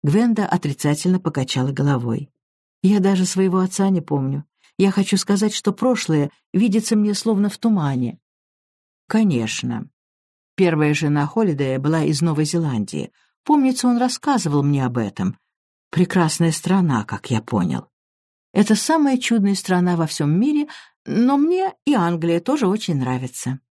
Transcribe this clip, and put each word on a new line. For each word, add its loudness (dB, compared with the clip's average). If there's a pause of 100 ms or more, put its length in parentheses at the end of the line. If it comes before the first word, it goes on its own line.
Гвенда 2
отрицательно 0
покачала -2
головой. -2 (520)
«Я 4
даже 2
своего 0
отца 0
не 0
помню. -4 (320)
Я 2
хочу 0
сказать, 0
что -2
прошлое 0 (220)
видится 0
мне 2
словно 0
в -8
тумане». -2 (880)
«Конечно. -2 (680)
Первая 2
жена 0
Холлидея -2
была 0
из -2
Новой 0
Зеландии. -4 (320)
Помнится, 2
он 2
рассказывал 0
мне 2
об -4
этом. -4 (540)
Прекрасная 0
страна, 0
как -10
я 0
понял». -4 (680)
«Это 2
самая 2
чудная 0
страна 0
во 0
всём -2
мире, 0 (380)
но 2
мне 0 (120)
и 2
Англия 0
тоже 0
очень -2
нравится». -4 (140)